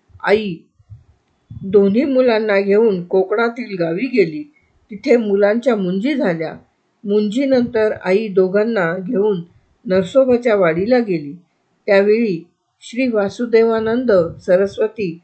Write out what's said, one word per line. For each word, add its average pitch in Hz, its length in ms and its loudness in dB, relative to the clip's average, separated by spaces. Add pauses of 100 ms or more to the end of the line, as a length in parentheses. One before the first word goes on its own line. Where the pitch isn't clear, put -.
(240)
आई 202 320 0 (1080)
दोन्ही 196 420 2
मुलांना 220 560 2
घेऊन 202 440 2
कोकणातील 208 720 -2
गावी 170 260 -4
गेली. 165 480 -2 (380)
तिथे 233 260 2
मुलांच्या 214 580 0
मुंजी 196 400 -2
झाल्या. 165 380 -4 (500)
मुंजीनंतर 220 880 0 (140)
आई 208 220 0
दोघांना 190 720 0
घेऊन 196 440 -2 (440)
नरसोबाच्या 240 680 2
वाडीला 196 440 2
गेली. 160 340 -4 (520)
त्यावेळी 202 640 2 (340)
श्री 254 260 -4
वासुदेवानंद 226 1040 0 (340)
सरस्वती 196 800 -2